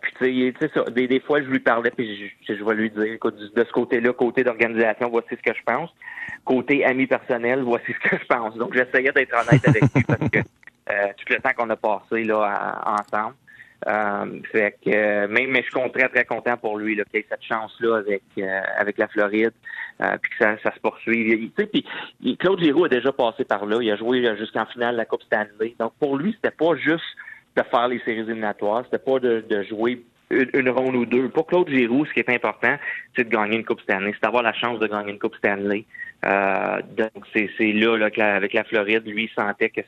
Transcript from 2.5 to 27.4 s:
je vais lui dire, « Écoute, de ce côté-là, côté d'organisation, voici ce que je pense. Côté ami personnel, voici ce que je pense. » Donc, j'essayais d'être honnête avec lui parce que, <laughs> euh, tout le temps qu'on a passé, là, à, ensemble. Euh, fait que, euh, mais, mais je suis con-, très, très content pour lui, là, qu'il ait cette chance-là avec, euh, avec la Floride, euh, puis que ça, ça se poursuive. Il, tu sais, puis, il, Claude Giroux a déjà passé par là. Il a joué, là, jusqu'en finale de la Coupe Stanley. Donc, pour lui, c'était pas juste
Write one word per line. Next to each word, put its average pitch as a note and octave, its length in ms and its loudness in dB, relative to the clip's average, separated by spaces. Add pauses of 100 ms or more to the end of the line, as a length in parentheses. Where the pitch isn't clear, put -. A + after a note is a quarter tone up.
je G#2 80 -6
vais A2 100 2
lui A2 160 0
dire, « G#2+ 140 -2 (100)
Écoute, A2 240 -4
de G#2 260 0
ce - 80 -14
côté-là, A#2+ 420 0
côté B2 300 0
d'organisation, A2+ 680 2
voici A#2 200 -2
ce A#2+ 200 -2
que A2 40 -2
je - 80 -14
pense. C#3 280 -2 (520)
Côté C3 400 0
ami B2+ 220 2
personnel, B2 560 0
voici A#2+ 320 -2 (100)
ce - 60 0
que F#3 100 0
je - 60 -16
pense. » A#2 320 -2
Donc, G#2+ 160 -4
j'essayais B2+ 380 2
d'être C3 240 2
honnête A#2+ 320 6
avec A2 160 4 (100)
lui C3 100 4
parce - 280 0
que, G#2+ 80 2
<laughs> - 520 -10
euh, G2+ 160 0 (100)
tout - 140 -6
le A#2 100 0
temps C3 140 0
qu'on A#2 140 -2
a A2 60 0
passé, A2+ 480 -2
là, G#2+ 200 2
à, G2+ 500 -2
ensemble. G#2+ 420 -4 (520)
Euh, G#2 380 0 (260)
fait G#2 320 2
que, G2 60 0
euh, G#2 400 2
mais, A#2+ 180 2
mais C3 120 2
je A#2 60 0
suis - 80 -10
con-, B2+ 160 0
très, B2+ 200 2
très B2 160 0
content A#2+ 320 -2
pour G#2+ 220 -4
lui, G#2+ 160 -2
là, G2+ 100 0
qu'il A2 140 -4
ait G#2 100 -6
cette A2 140 -8
chance-là A2+ 540 -2
avec, G2+ 260 -2 (160)
euh, F#2+ 200 -2 (180)
avec G#2 200 -2
la G#2+ 100 2
Floride, G#2+ 460 0 (480)
euh, F#2+ 200 0
puis - 100 -6
que - 120 -10
ça, G#2+ 200 4
ça G#2+ 100 0
se - 60 -20
poursuive. A2+ 480 -2
Il, A2+ 240 0
tu G3+ 120 -2
sais, - 40 -6
puis, - 180 -2 (360)
il, B2 160 -2
Claude F#3 220 2
Giroux E3 260 4
a C#3+ 40 2
déjà B2+ 240 2
passé A#2+ 320 0
par G#2 220 -2
là. G#2+ 140 2
Il A2 100 0
a G#2 40 0
joué, A#2+ 240 0
là, A#2 160 0
jusqu'en A2 300 -4
finale A#2+ 280 -4
de A#2 40 -4
la A2+ 80 -2
Coupe - 180 -4
Stanley. G#2+ 560 -4
Donc, A2+ 200 -4
pour C#3 180 0
lui, E3 160 -2
c'était - 220 -2
pas D#3+ 200 2
juste D3 280 -2 (520)